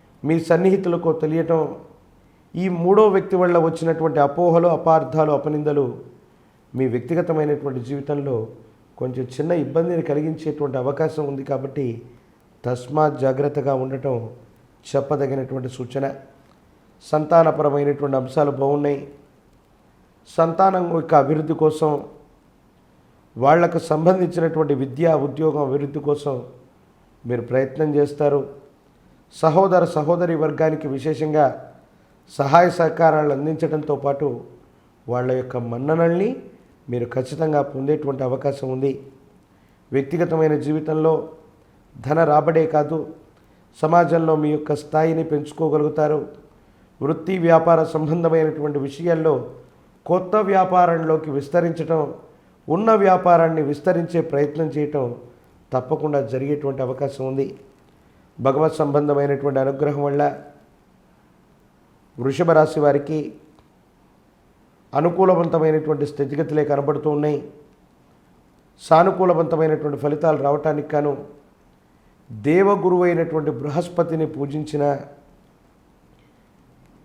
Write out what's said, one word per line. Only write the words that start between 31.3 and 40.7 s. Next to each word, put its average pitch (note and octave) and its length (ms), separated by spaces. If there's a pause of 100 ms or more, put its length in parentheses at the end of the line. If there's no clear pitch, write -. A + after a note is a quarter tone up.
సహాయ D#3+ 320
సహకారాలు D#3+ 640
అందించడంతో D3+ 600
పాటు C#3 320 (800)
వాళ్ళ B2 240
యొక్క B2+ 260
మన్ననల్ని D#3+ 720 (640)
మీరు A#2+ 140 (100)
ఖచ్చితంగా D3 460
పొందేటువంటి C#3 640
అవకాశం C3+ 520
ఉంది. C3+ 180 (1000)
వ్యక్తిగతమైన D#3+ 680
జీవితంలో D#3 540 (840)